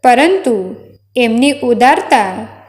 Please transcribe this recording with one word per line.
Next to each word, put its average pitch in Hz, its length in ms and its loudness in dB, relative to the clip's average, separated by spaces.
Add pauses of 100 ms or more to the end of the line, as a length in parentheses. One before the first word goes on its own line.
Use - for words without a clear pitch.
પરંતુ 247 720 0 (400)
એમની 247 360 0
ઉદારતા 233 960 0 (220)